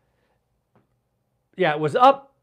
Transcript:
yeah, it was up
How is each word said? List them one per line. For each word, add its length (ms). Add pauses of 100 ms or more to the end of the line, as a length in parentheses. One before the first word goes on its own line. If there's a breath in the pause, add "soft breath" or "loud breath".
(1600)
yeah, 160
it 80
was 140
up 380 (100)